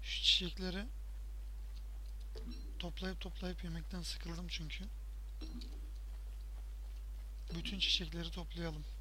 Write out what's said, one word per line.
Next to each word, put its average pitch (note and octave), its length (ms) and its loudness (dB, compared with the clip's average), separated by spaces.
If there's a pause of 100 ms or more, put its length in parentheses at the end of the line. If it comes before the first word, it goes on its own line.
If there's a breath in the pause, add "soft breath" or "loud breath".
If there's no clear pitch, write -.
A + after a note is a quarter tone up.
Şu - 200 2
çiçekleri F#3 640 6 (1900)
toplayıp F#3 420 0
toplayıp F3+ 440 -2
yemekten E3+ 380 -2
sıkıldım E3+ 460 -2
çünkü. D#3+ 360 -2 (2750)
Bütün E3+ 240 2
çiçekleri E3 520 6
toplayalım. D#3+ 540 0 (160)